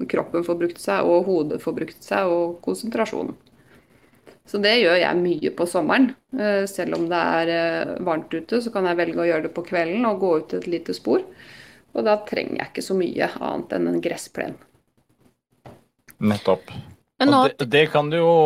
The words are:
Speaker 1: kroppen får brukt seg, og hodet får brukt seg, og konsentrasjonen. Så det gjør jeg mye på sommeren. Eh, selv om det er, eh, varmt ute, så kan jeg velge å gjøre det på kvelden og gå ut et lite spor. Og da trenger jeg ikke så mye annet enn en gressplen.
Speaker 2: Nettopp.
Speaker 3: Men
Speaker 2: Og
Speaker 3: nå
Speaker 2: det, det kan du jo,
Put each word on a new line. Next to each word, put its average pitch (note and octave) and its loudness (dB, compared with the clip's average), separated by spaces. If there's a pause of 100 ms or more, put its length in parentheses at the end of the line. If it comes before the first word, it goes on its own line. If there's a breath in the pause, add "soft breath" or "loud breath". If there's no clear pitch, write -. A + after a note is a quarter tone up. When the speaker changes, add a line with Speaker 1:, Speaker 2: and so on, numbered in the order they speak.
Speaker 1:
kroppen E3 -2
får E3+ 0
brukt F3 -2
seg, G3 0
og F3 4
hodet D#3+ -2
får E3 -6
brukt - -10
seg, G3 0
og E3+ 0
konsentrasjonen. A3 -4 (1120 soft breath)
Så G#3 -4
det A3+ 4
gjør F3 6
jeg D#3+ 2
mye E3+ 0
på E3+ 0
sommeren. F#3 2 (240)
Eh, G3+ 0
selv F3 -4
om E3 -2
det F3 -2
er, E3 2
eh, E3 -2
varmt D#3+ -2
ute, E3 -2
så A#3 -6
kan G3 0
jeg F3 0
velge E3+ 0
å E3+ 0
gjøre D#3+ 2
det D#3+ -6
på F3 -6
kvelden F3+ 0
og G#3 0
gå F3+ 2
ut D#3 -6
et F3+ -4
lite E3+ -4
spor. D4+ 0 (720 loud breath)
Og A#3 -2
da G#3+ 2
trenger - -6
jeg - -6
ikke - -8
så F#3+ -4
mye F3 0 (100)
annet - -6
enn - -2
en - 0
gressplen. - -8 (1600)
Speaker 2:
Nettopp. G#2 0 (480)
Speaker 3:
Men C4+ 4
Speaker 2:
Og D4 6
Speaker 3:
nå C4 6 (160)
Speaker 2:
det, C3 -4
det D#3 6
kan D3 2
du E3 0
jo, E3+ 6 (120)